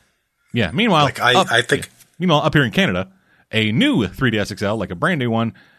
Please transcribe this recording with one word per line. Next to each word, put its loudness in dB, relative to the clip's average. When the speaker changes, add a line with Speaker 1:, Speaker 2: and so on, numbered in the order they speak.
Speaker 1:
Yeah. 0
Meanwhile, 2
Speaker 2:
Like, -4
I, 4
Speaker 1:
up, 2
Speaker 2:
I 2
think -2
Speaker 1:
yeah. -20
Meanwhile, 2
up 0
here 4
in -4
Canada, 0
a 0
new 2
three -2
D 0
S -4
X -10
L, -2
like -6
a -8
brand -2
new -2
one, -2